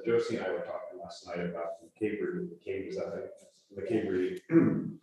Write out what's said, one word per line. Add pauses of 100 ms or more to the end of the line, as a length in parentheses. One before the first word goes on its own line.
Josie
and
I
were
talking
last
night
about
the (100)
Cavery, (160)
Cavery, (840)
the
Cavery.
<clears throat> (120)